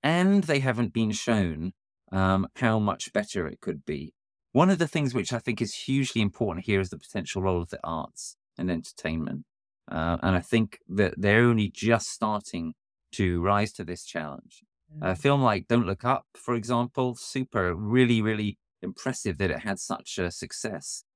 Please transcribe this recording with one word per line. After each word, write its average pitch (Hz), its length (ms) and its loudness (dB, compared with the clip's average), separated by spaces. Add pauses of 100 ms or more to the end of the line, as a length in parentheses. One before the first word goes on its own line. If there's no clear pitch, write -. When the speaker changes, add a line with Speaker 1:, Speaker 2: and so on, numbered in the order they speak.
Speaker 1:
and 180 420 4
they 151 160 2
haven't 120 320 0
been 113 180 2
shown, 92 640 0 (400)
um, 95 440 4
how 113 220 2
much 104 340 -2
better 101 340 -2
it - 140 -10
could - 240 -8
be. 76 300 -8 (380)
One 170 180 6
of 185 80 4
the 165 100 0
things 143 240 -2
which 120 200 -2
I 123 60 -2
think 113 220 -4
is 110 140 -4
hugely 131 460 -2
important 98 460 -2
here 101 140 2
is 92 100 -4
the - 80 -12
potential - 440 -6
role 92 200 2
of 82 80 -8
the - 120 -10
arts - 540 -8 (200)
and 90 140 -2
entertainment. 80 720 -6 (460)
Uh, 80 320 -2
and 95 140 2
I 87 40 2
think 110 380 0 (100)
that 95 280 2
they're 101 280 6
only 110 260 4
just - 380 0
starting 101 680 -6 (380)
to 90 280 0
rise 101 320 2
to - 120 -12
this 87 200 -10
challenge. - 580 -10 (380)
A 92 140 0
Speaker 2:
Mm. - 40 -8
Speaker 1:
film 139 240 4
like 107 240 2
Don't 120 200 4
Look 98 180 -2
Up, 123 300 0
for - 200 -4
example, 120 600 -2
super, 104 600 -2
really, 113 460 4
really 107 380 -2 (240)
impressive - 560 -6
that 196 120 0
it - 100 -4
had 196 180 -6
such - 400 -8
a 90 120 -2
success. - 760 -10 (120)